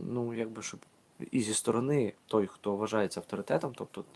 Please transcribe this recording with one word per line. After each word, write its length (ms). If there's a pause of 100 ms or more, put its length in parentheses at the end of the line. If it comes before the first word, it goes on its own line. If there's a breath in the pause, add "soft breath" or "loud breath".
ну, 240
якби, 280
щоб 180 (520)
і 100
зі 120
сторони 600 (120)
той, 220
хто 280
вважається 440
авторитетом, 560
тобто 280 (120)